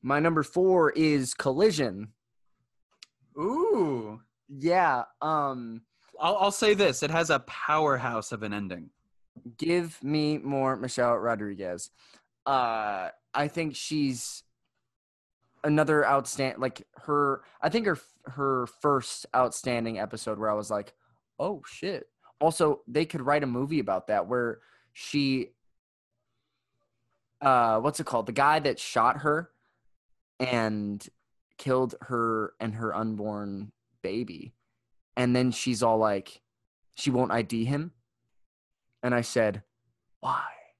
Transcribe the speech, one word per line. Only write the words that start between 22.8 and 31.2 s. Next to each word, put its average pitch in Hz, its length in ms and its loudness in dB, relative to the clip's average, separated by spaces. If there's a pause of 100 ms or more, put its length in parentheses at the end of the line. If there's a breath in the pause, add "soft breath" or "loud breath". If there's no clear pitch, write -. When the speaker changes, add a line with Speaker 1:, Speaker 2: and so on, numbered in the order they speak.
Speaker 1:
they 147 160 2
could 156 160 -6
write 143 220 2
a 139 40 -2
movie 135 340 0
about 95 260 -2
that 98 220 0
where 120 320 -2 (340 soft breath)
she, 135 540 -2 (1900)
uh, 117 380 6
what's 147 200 0
it 156 60 -6
called? 113 180 0
The 117 80 -6
guy 147 280 4
that 139 180 0
shot 123 400 2
her 151 320 -2 (880)
and 107 680 -2 (520)